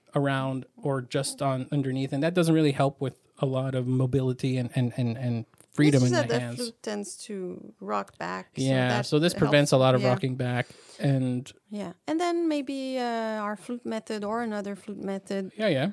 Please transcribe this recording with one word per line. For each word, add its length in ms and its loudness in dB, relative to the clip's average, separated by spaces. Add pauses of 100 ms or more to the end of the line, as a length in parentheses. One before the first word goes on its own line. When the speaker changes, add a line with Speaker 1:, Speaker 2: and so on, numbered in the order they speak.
(160)
Speaker 1:
around 500 0 (120)
or 240 -2
just 400 -4
on 300 0
underneath, 420 -2
and 100 -2
that 100 2
doesn't 200 4
really 180 6
help 300 0
with 180 -4 (200)
a 60 0
lot 300 -2
of 120 0
mobility 720 2
and, 180 -2
and, 200 2
and, 220 0
and 280 -2 (280)
freedom 300 6
Speaker 2:
It's 80 4
Speaker 1:
in 60 4
Speaker 2:
just 100 2
Speaker 1:
the 60 0
Speaker 2:
that 60 2
the 60 -
Speaker 1:
hands. 120 -8
Speaker 2:
flute 260 -10
tends 420 -8
to 540 -10
rock 380 -6
back, 380 -8
so 60 -4
Speaker 1:
Yeah, 280 2
Speaker 2:
that 160 0
Speaker 1:
so 140 0
this 140 2
Speaker 2:
helps. 60 -8
Speaker 1:
prevents 320 4
a 60 8
lot 180 6
of 60 2
Speaker 2:
Yeah. 80 2
Speaker 1:
rocking 260 0
back, 320 -2 (320)
and 520 0 (200)
Speaker 2:
Yeah, 220 -8 (140)
and 140 0
then 260 0
maybe, 520 -2
uh, 40 -2 (420)
our 100 -4
flute 300 -10
method 380 -6
or 200 -2
another 320 -4
flute 280 -12
method. 540 -6
Speaker 1:
Yeah, 100 0
yeah. 260 2